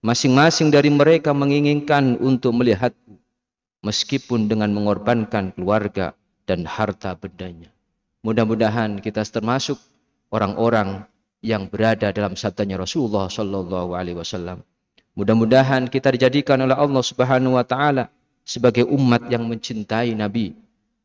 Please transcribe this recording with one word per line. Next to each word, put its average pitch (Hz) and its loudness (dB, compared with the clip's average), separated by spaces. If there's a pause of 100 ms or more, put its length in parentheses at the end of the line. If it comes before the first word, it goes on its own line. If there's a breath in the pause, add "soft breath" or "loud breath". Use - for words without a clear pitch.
Masing-masing 139 4
dari 143 6
mereka 151 4
menginginkan 143 2
untuk 127 2
melihatku, 110 0 (640)
meskipun 110 -2
dengan 107 0
mengorbankan 104 -2
keluarga 101 -2 (320)
dan 87 -4
harta 101 -6
bendanya. 87 -16 (480)
Mudah-mudahan 110 0
kita 107 -6
termasuk 123 -4 (480)
orang-orang 104 0 (320)
yang 107 -4
berada 110 0
dalam 98 -4
sabdanya 98 -4
Rasulullah 98 -2
sallallahu 92 -6
alaihi 87 -8
wasallam. 87 -10 (560)
Mudah-mudahan 120 2
kita 135 0
dijadikan 131 2
oleh 131 2
Allah 139 0
Subhanahu 127 0
wa 123 2
taala 135 -2 (320)
sebagai 120 2
umat 123 2
yang 117 -2
mencintai 113 -4
Nabi, 107 -4 (520)